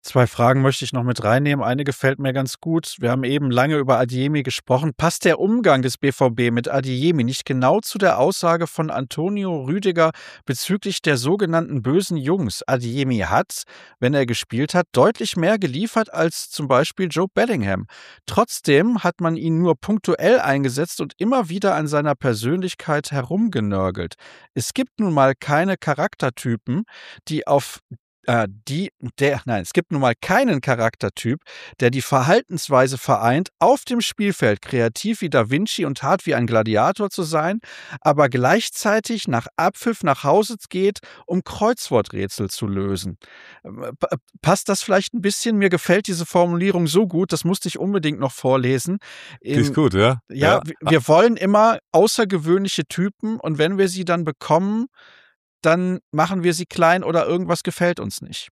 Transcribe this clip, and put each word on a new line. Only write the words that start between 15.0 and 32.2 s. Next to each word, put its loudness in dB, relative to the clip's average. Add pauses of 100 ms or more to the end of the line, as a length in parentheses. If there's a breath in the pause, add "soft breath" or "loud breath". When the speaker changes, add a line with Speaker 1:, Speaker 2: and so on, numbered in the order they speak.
Speaker 1:
mehr 2
geliefert -2
als -2
zum -6
Beispiel 2
Joe -2
Bellingham. 0 (400 loud breath)
Trotzdem 2
hat -2
man 0
ihn 0
nur 2
punktuell 0
eingesetzt -2
und -8
immer 0
wieder 0
an -2
seiner 0
Persönlichkeit -2
herumgenörgelt. -2 (400 loud breath)
Es -6
gibt -4
nun 0
mal 4
keine 0
Charaktertypen, -4 (440 loud breath)
die -4
auf, 0 (500)
äh, 0 (180)
die, -6 (280)
der, 0
nein, -2
es -10
gibt -2
nun -2
mal 2
keinen 2
Charaktertyp, -2 (400 loud breath)
der 4
die -2
Verhaltensweise 2